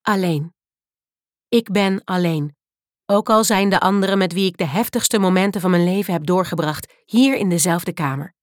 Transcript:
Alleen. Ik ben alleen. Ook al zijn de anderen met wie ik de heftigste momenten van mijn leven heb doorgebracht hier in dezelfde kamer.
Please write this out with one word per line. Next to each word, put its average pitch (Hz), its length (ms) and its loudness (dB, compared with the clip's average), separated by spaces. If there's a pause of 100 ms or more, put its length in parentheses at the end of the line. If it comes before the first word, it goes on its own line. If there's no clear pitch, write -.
Alleen. 175 520 -2 (920)
Ik 226 240 0
ben 196 320 0
alleen. 165 520 -2 (500)
Ook 202 240 0
al 220 140 4
zijn 196 260 2
de 190 100 2
anderen 196 380 2
met 185 160 0
wie 190 120 0
ik 180 120 -4
de 180 80 -2
heftigste 214 540 -2
momenten 185 420 0
van 180 80 0
mijn 175 140 2
leven 185 300 -2
heb 156 120 -4
doorgebracht 170 680 -2 (120)
hier 262 300 2
in 202 140 -2
dezelfde 170 440 0
kamer. 143 500 -6